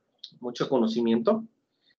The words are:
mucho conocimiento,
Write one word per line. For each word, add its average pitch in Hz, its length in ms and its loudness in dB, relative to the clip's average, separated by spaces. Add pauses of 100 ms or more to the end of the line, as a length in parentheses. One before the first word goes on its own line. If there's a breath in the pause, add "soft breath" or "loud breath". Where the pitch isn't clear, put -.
(400)
mucho 120 280 -6
conocimiento, 117 760 2 (540)